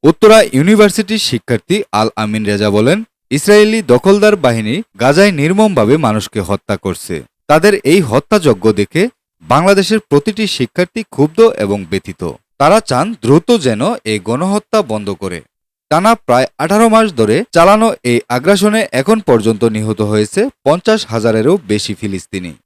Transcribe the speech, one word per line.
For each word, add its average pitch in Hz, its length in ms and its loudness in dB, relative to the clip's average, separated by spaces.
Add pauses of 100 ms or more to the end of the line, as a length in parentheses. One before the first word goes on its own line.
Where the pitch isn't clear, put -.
উত্তরা 214 400 4 (100)
ইউনিভার্সিটির 208 640 2
শিক্ষার্থী 127 640 -4 (100)
আল 107 240 0
আমিন 107 280 -4
রেজা 104 260 -2
বলেন, 131 340 0 (260)
"ইসরায়েলি 208 520 2
দখলদার 196 540 2
বাহিনী 123 460 -2 (180)
গাজায় 165 320 2
নির্মমভাবে 156 640 0
মানুষকে 107 440 -4
হত্যা 92 360 -4
করছে। 90 460 -8 (240)
তাদের 165 280 4
এই 175 260 2
হত্যাযজ্ঞ 120 720 0
দেখে 156 360 -2 (320)
বাংলাদেশের 190 580 0
প্রতিটি 202 480 -2
শিক্ষার্থী 180 560 -6
ক্ষুব্ধ 156 380 -2
এবং 101 440 0
ব্যথিত। 87 480 -8 (260)
তারা 170 220 2
চান 160 320 -4
দ্রুত 175 440 2
যেন 135 380 -2
এই 107 240 -6
গণহত্যা 185 640 -4
বন্ধ 107 280 -8
করে।" 90 300 -10 (500)
টানা 190 240 2
প্রায় 127 320 0 (120)
আঠারো 202 300 2
মাস 220 240 2
ধরে 120 400 0
চালানো 202 500 2
এই 120 260 0
আগ্রাসনে 196 640 0
এখন 202 280 0
পর্যন্ত 113 440 0
নিহত 107 360 -4
হয়েছে 107 480 -2 (160)
পঞ্চাশ 185 420 0
হাজারেরও 117 520 0 (100)
বেশি 104 260 -4
ফিলিস্তিনি। 92 580 -10 (140)